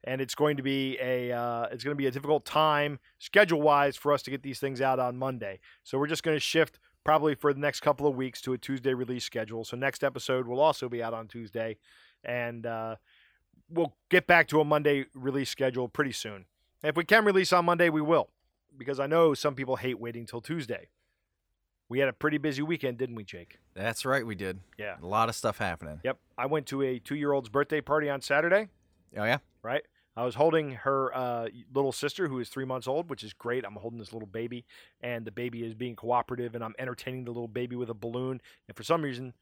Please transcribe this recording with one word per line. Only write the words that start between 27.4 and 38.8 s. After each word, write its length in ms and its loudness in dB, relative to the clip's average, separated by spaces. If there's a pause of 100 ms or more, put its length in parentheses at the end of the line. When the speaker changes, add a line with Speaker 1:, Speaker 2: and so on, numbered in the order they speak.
Speaker 1:
birthday 320 0
party 280 0
on 120 -2
Saturday. 480 4 (460)
Speaker 2:
Oh, 80 -4
yeah? 140 2 (240)
Speaker 1:
Right? 220 -4 (340)
I 60 -2
was 120 -4
holding 360 4
her, 440 0
uh, 340 -2 (240)
little 180 2
sister, 380 -4
who 100 -4
is 100 -6
three 140 -8
months 240 -6
old, 220 -2
which 120 -8
is 120 -14
great. 320 -4
I'm 100 -12
holding 240 -10
this 140 -14
little 140 -10
baby, 380 -8 (360)
and 240 -6
the 60 -10
baby 320 -6
is 120 -8
being 200 -8
cooperative, 600 -2
and 80 -6
I'm 160 -8
entertaining 460 -8
the 60 -8
little 180 -8
baby 260 -6
with 140 -6
a 40 -8
balloon. 480 -6 (260)
And 100 -18
for 60 -14